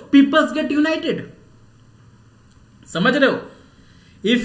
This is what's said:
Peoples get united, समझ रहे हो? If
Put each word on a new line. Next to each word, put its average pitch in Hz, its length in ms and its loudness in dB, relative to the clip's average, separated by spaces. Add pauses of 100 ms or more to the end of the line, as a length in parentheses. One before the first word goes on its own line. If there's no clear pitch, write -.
(120)
Peoples 285 400 4
get - 200 -4
united, 311 640 -4 (1600)
समझ 226 220 0
रहे 269 160 2
हो? - 180 -10 (760)
If 233 180 2